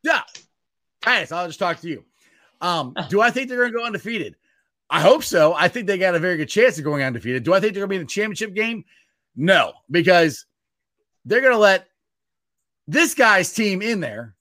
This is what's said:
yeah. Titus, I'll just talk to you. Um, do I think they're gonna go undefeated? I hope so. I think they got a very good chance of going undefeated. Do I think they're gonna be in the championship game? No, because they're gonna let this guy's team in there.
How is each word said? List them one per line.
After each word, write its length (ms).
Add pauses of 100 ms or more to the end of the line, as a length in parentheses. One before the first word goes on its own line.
yeah. 180 (800)
Titus, 300
I'll 160
just 120
talk 220
to 80
you. 140 (580)
Um, 320 (160)
do 120
I 100
think 180
they're 100
gonna 140
go 120
undefeated? 500 (540)
I 120
hope 220
so. 300
I 140
think 200
they 100
got 180
a 40
very 180
good 120
chance 280
of 60
going 200
undefeated. 400
Do 100
I 60
think 140
they're 80
gonna 80
be 80
in 60
the 40
championship 460
game? 320 (500)
No, 380 (160)
because 560 (800)
they're 160
gonna 160
let 300 (1000)
this 280
guy's 360
team 300
in 180
there. 420